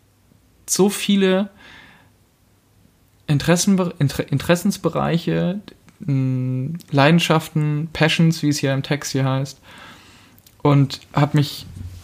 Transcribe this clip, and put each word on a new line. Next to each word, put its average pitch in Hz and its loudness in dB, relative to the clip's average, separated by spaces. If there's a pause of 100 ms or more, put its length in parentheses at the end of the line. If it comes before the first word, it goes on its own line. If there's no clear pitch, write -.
(680)
so 190 2
viele 196 0 (1800)
Interessenbe-, 175 2
Inter-, - -2
Interessensbereiche, 170 0 (460)
m, 131 -2 (120)
Leidenschaften, 151 2
Passions, 160 2
wie 147 0
es 147 0
hier 135 -2
im 135 -2
Text 143 -6
hier 135 0
heißt, 135 -4 (1040)
und 139 2 (120)
hab 143 0
mich - -2 (380)